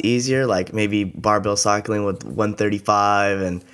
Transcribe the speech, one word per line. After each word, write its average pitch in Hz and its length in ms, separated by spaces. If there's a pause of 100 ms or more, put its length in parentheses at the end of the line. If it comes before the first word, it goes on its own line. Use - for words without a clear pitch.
easier? 123 420
Like, 92 280
maybe 104 320
barbell 101 520
cycling 104 480
with 95 200
one 104 320
thirty-five 101 840
and 90 340